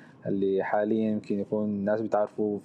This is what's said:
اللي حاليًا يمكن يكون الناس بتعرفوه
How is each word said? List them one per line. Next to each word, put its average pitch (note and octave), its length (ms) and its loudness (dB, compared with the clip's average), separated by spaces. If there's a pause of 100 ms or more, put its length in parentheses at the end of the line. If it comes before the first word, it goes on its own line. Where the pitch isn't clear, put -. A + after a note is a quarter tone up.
(260)
اللي G2 360 0
حاليًا G#2+ 480 2
يمكن G#2 300 -2
يكون G#2+ 240 -2
الناس G#2 360 0
بتعرفوه G#2 640 0